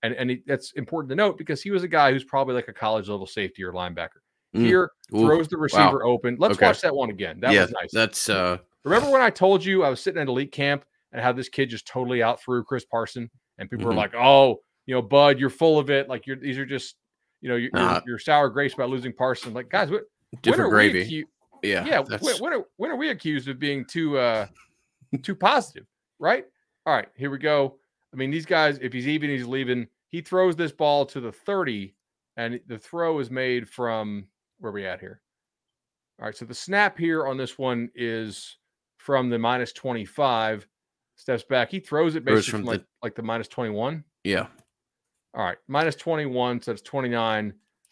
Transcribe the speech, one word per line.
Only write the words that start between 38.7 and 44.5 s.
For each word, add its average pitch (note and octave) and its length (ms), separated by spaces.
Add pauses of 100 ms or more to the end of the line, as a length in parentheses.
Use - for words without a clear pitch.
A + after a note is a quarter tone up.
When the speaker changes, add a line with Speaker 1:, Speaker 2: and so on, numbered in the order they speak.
Speaker 1:
from C3 320
the A#2+ 80
minus A#2+ 360
twenty-five, A2+ 920 (500)
steps B2 260
back. B2+ 260
He F#3+ 100
throws D#3+ 360
it D#3+ 80
Speaker 2:
Throws A2 220
Speaker 1:
basically - 60
Speaker 2:
from G#2+ 80
Speaker 1:
from, A2 60
Speaker 2:
the A#2+ 60
Speaker 1:
like, G#2 140 (180)
like, A#2 120
the A#2 60
minus A2+ 260
twenty-one. A#2+ 560 (200)
Speaker 2:
Yeah. F#2+ 240 (880)